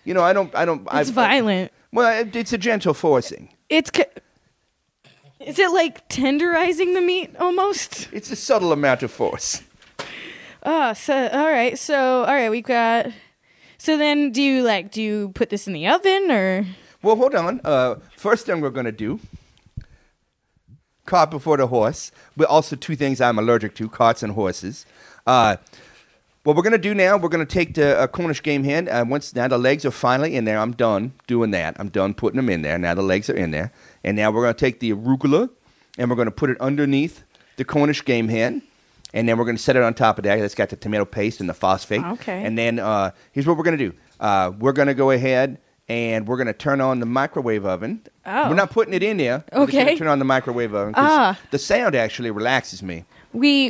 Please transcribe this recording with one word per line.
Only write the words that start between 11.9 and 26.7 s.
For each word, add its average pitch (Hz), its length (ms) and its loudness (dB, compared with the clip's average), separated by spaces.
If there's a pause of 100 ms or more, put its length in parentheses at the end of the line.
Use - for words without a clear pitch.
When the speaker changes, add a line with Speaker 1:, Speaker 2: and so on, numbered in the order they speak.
Speaker 2:
all 254 100 2
right, 247 160 2
we've 226 140 -2
got, 233 440 0 (720)
so 311 200 0
then 294 340 2
do 233 100 -2
you, 269 220 2
like, 202 280 0
do 220 120 -6
you 208 320 -4
put 226 160 -2
this 202 160 -6
in 196 60 -6
the 156 140 -6
oven, 381 440 2
or? 190 340 0 (380)
Speaker 1:
Well, 214 140 4
hold 269 180 2
on. 185 280 0
Uh, 127 320 2 (220)
first 214 300 -2
thing 180 140 -2
we're 143 100 -2
gonna 117 220 -6
do, 110 260 -6 (1900)
cart 170 240 4
before 151 280 0
the 135 100 2
horse, 120 440 -2 (260)
but 151 100 4
also 151 280 2
two 151 200 -8
things 135 240 -2
I'm 120 180 4
allergic 107 380 2
to, 110 140 -8
carts 113 340 2
and 104 100 -6
horses. 98 520 -6 (420)
Uh, 113 300 4 (840)
what 147 120 4
we're 175 80 2
gonna 220 140 4